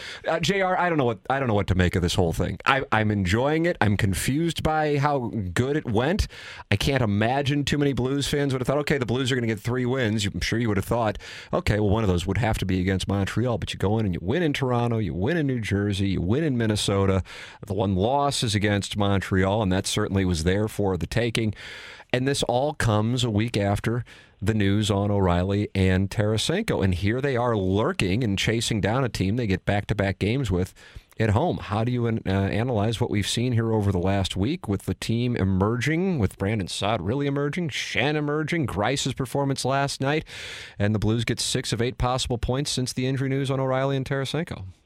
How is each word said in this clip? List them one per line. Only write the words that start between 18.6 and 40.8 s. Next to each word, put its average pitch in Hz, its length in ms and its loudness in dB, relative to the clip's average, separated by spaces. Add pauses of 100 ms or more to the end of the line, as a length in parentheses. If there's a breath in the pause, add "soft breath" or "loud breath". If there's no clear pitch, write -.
Montreal, 98 640 2
and 92 120 2
that 95 160 0
certainly 98 360 0
was 85 200 0
there 101 240 2
for 95 280 0
the 80 120 -4
taking. 113 440 0 (580 loud breath)
And 127 160 2
this 139 180 0
all 135 280 0
comes 113 500 2
a 123 60 0
week 110 300 0
after 104 440 0 (380 loud breath)
the 104 140 0
news 104 360 2
on 101 200 2
O'Reilly 98 640 2
and 95 340 2
Tarasenko. 110 760 0
And 95 120 4
here 104 260 0
they 139 160 0
are 120 180 0
lurking 104 720 0
and 98 140 0
chasing 117 420 0
down 117 240 0
a 110 60 -2
team 98 260 -2
they 123 100 -2
get 95 200 0
back-to-back 98 520 0
games 113 320 0
with 90 220 0 (480 loud breath)
at 110 100 2
home. 127 280 2
How 107 260 -2
do 123 80 0
you 117 140 0
an-, 113 200 -2
uh, 95 40 -2
analyze 104 680 0
what - 120 0
we've 101 180 0
seen 120 240 0
here 113 220 2
over 101 180 2
the 90 60 2
last 95 400 0
week 139 280 -2
with 98 200 -2
the 98 80 -2
team 120 420 -2
emerging, 123 840 2
with 95 200 -2
Brandon 101 280 -2
Saad 98 360 -2
really 139 240 -2
emerging, 147 420 -2
Schenn 135 460 -2
emerging, 151 500 -2
Grice's 107 480 -2
performance 139 540 -2
last 139 340 -2
night, 147 240 -2 (540 loud breath)
and 104 160 2